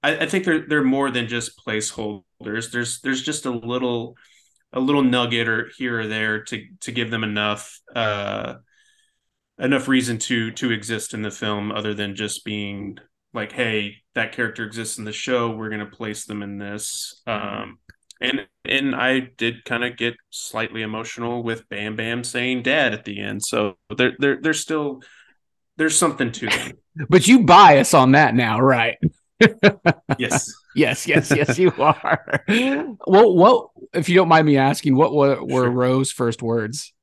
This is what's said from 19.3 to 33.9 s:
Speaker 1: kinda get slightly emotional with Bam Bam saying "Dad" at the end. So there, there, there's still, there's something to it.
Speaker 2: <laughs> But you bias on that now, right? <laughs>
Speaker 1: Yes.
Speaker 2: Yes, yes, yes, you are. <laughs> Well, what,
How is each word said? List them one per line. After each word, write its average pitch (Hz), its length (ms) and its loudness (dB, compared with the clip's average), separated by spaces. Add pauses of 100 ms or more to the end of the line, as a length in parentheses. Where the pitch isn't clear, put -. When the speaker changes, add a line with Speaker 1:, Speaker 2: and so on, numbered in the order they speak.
Speaker 1:
kinda 120 280 -4
get 117 240 -6 (160)
slightly 113 500 -8
emotional 113 600 -8
with 113 280 -8
Bam 104 260 -10
Bam 117 300 -6
saying 123 380 -4
"Dad" 131 300 2
at 104 120 -10
the 101 160 -10
end. 104 240 -8
So 107 320 -2 (180)
there, 127 240 0
there, 139 220 0
there's 151 180 -2
still, 147 420 -6 (760)
there's 156 200 0
something 143 360 0
to 117 140 -8
it. - 300 -6 (160)
Speaker 2:
<laughs> 156 140 -10
But 175 180 6
you 240 200 8
bias 175 480 10
on 131 180 6
that 135 240 6
now, 117 240 2
right? 123 380 2 (420)
<laughs> 220 80 6 (680)
Speaker 1:
Yes. - 340 -2 (240)
Speaker 2:
Yes, 143 320 0
yes, 156 240 2
yes, 143 260 0
you 180 220 4
are. - 680 2
<laughs> 262 500 -2 (100)
Well, 196 280 8
what, 233 340 6 (240)